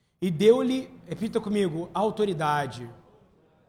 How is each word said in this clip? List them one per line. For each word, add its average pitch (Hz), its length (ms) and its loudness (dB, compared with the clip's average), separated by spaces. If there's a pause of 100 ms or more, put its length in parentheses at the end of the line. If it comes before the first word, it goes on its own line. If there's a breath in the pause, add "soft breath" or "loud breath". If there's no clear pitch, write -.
(220)
E 185 80 0
deu-lhe, 247 580 4 (200)
repita 208 340 -4
comigo, 180 540 -2
autoridade 156 920 0 (800)